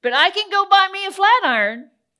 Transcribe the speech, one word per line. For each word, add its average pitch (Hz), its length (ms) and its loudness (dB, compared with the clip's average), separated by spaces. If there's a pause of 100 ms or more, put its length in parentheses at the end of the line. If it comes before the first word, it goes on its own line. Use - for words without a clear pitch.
But 247 100 -4
I 302 180 2
can 415 200 -8
go 403 160 0
buy 381 260 4
me 392 140 -10
a 381 40 -8
flat 415 340 0
iron, 233 460 -4 (300)